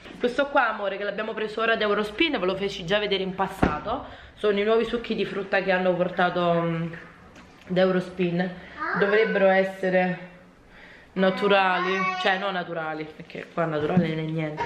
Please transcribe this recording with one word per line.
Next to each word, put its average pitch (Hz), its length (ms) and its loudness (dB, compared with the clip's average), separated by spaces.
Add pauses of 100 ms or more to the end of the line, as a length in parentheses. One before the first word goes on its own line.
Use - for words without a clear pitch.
(180)
Questo 262 300 0
qua, 277 200 2
amore, 202 300 -4
che 202 60 -6
l'abbiamo 214 280 -6
preso 214 300 -4
ora 226 120 2
da 214 100 0
Eurospin, 214 540 0
ve 185 60 0
lo 185 100 0
feci 196 300 -6
già 190 140 2
vedere 196 240 0
in 185 120 -4
passato. 180 720 -2 (300)
Sono 202 260 0
i - 20 0
nuovi 226 220 4
succhi 226 300 -2
di 190 100 0
frutta 190 380 -2
che 185 100 2
hanno 185 220 2
portato, 175 580 2
mm, 165 400 0 (760)
da 180 120 2
Eurospin. 180 680 2 (480)
Dovrebbero 202 480 4
essere 185 920 2 (800)
naturali, 190 760 2 (280)
cioè 190 160 2
no 196 120 -4
naturali, 165 540 -6
perché - 480 -14
qua 170 120 0
naturale 160 440 0
non 160 100 -4
è 160 40 -4
niente, 156 440 -4